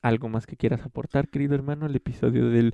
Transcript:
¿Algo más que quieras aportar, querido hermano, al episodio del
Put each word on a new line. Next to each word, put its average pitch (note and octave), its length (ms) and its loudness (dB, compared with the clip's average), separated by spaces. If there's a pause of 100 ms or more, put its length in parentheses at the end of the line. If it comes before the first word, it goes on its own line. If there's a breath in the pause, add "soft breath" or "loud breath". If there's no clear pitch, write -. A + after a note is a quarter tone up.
¿Algo A#2 280 0
más A2+ 180 -4
que - 100 -14
quieras B2+ 240 0
aportar, C#3+ 460 -4
querido C#3+ 280 -2
hermano, D3 300 -4
al C#3+ 100 -4
episodio A#2+ 540 0
del A#2 240 4